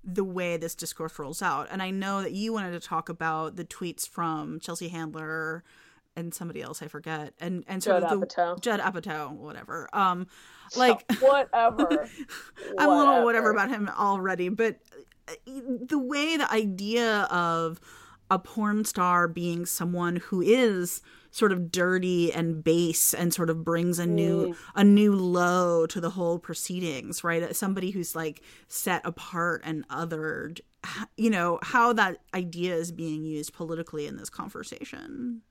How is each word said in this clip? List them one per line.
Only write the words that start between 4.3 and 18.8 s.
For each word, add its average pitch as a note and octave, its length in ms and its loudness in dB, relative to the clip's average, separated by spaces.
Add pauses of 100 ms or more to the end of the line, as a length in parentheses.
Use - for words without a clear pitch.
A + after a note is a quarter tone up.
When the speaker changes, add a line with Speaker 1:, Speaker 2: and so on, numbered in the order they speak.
Speaker 1:
Chelsea E3 300 -8
Handler D#3+ 760 -8 (520)
and E3+ 180 -8
somebody E3+ 280 -10
else, B2+ 200 -12
I D3 60 -12
forget, D3+ 520 -10
and, F3 280 -4
and F#3 160 -6
sort F3+ 200 4
Speaker 2:
Judd E3+ 100 0
Speaker 1:
of G3+ 80 0
the F#3+ 60 0
Speaker 2:
Apatow. F3 340 -2
Speaker 1:
Judd G3+ 180 0
Apatow, D#3+ 540 -4
whatever. D3+ 600 -12
Um, F3+ 340 2 (420)
Speaker 2:
So, - 100 -6
Speaker 1:
like, B3 320 6
<laughs> G#3 80 2
Speaker 2:
whatever. C4 880 4 (680)
Speaker 1:
I'm D4 120 6
a D4 80 8
little C#4 260 8
whatever - 20 4
Speaker 2:
Whatever. A3+ 260 4
Speaker 1:
about G#3+ 180 2
him G#3 200 -2
already, F#3 600 0
but, A3 280 0 (500)
uh, E3 60 -12 (120)
the C4 520 -4
way C#4+ 400 0
the D4 140 2
idea G#3+ 720 2
of E3 560 0 (520)
a F#3+ 80 4
porn G#3 460 -2